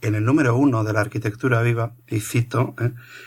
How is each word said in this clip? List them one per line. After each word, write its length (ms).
en 140
el 100
número 300
uno 280
de 100
La 80
arquitectura 600
viva, 320
y 140
cito, 580
¿eh? 140